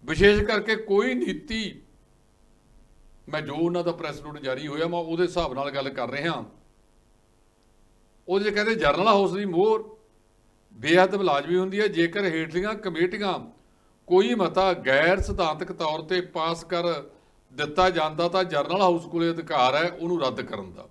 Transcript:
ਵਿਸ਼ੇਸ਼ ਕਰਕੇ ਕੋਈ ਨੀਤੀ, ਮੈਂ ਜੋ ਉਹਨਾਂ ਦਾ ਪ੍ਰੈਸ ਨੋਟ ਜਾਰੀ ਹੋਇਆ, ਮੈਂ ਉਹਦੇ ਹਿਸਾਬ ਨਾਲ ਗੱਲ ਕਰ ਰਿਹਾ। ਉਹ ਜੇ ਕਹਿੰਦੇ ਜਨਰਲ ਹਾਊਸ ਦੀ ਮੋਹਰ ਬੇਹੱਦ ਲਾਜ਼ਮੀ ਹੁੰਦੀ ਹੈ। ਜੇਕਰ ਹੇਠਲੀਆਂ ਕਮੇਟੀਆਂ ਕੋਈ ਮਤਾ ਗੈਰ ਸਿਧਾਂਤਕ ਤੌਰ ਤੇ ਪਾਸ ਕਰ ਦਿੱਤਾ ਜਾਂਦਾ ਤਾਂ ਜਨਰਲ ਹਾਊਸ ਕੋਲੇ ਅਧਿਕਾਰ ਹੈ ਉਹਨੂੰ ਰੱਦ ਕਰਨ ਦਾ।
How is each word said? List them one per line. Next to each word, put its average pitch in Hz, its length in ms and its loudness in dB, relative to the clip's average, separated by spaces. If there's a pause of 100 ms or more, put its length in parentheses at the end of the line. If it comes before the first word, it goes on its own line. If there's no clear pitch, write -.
ਵਿਸ਼ੇਸ਼ 202 380 4
ਕਰਕੇ 220 340 0
ਕੋਈ 220 380 0
ਨੀਤੀ, 220 640 -6 (1500)
ਮੈਂ 156 140 -4
ਜੋ 139 120 -8
ਉਹਨਾਂ 170 300 0
ਦਾ 170 80 0
ਪ੍ਰੈਸ 151 300 -8
ਨੋਟ 151 160 -14
ਜਾਰੀ 135 280 -6
ਹੋਇਆ, 151 200 -4
ਮੈਂ 170 120 -4
ਉਹਦੇ 165 240 -2
ਹਿਸਾਬ 170 320 -2
ਨਾਲ 139 160 -4
ਗੱਲ 139 200 -4
ਕਰ 123 200 -6
ਰਿਹਾ। 143 340 -4 (1800)
ਉਹ 190 120 2
ਜੇ 208 100 0
ਕਹਿੰਦੇ 214 240 0
ਜਨਰਲ 160 320 2
ਹਾਊਸ 196 260 4
ਦੀ 202 120 -4
ਮੋਹਰ 208 380 2 (920)
ਬੇਹੱਦ 175 380 4
ਲਾਜ਼ਮੀ 165 420 0
ਹੁੰਦੀ 190 240 0
ਹੈ। 214 80 2
ਜੇਕਰ 170 360 0
ਹੇਠਲੀਆਂ 165 500 -2
ਕਮੇਟੀਆਂ 185 640 -2 (720)
ਕੋਈ 208 260 4
ਮਤਾ 185 380 2
ਗੈਰ 160 480 2
ਸਿਧਾਂਤਕ 175 520 -2
ਤੌਰ 160 300 -4
ਤੇ 175 180 -2 (140)
ਪਾਸ 165 300 -4
ਕਰ 175 200 -4 (680)
ਦਿੱਤਾ 151 380 2
ਜਾਂਦਾ 165 380 -2
ਤਾਂ 190 160 0
ਜਨਰਲ 156 380 -2
ਹਾਊਸ 170 240 4
ਕੋਲੇ 170 240 0
ਅਧਿਕਾਰ 151 460 2
ਹੈ 170 140 0
ਉਹਨੂੰ 170 320 -4
ਰੱਦ 123 180 -2
ਕਰਨ 98 320 -10
ਦਾ। - 180 -18